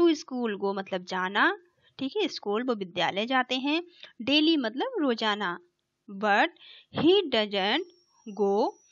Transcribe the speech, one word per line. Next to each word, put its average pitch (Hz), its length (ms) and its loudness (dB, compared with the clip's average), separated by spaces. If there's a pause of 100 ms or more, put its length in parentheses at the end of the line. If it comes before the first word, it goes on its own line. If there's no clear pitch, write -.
to 339 160 6
school, 240 440 -4
go 196 160 -2
मतलब 190 280 -6
जाना, 196 480 0 (460)
ठीक 269 180 -6
है, 403 120 0
स्कूल, 208 340 -4
वो 254 120 -2
विद्यालय 180 520 -2
जाते 254 280 0
हैं। 285 280 -2 (400)
डेली 302 340 2
मतलब 269 420 -4
रोजाना। 214 600 0 (520)
But 208 380 2 (500)
he 381 240 6 (120)
doesn't 214 500 0 (560)
go 208 300 2 (220)